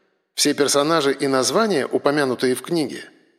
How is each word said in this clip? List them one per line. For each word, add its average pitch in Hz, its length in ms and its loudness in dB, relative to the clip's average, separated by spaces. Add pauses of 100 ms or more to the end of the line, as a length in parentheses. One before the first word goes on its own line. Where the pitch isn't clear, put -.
(360)
Все 147 180 0
персонажи 143 580 2
и 139 160 -2
названия, 135 600 0
упомянутые 131 680 0
в 123 60 -10
книге, 147 420 -4 (360)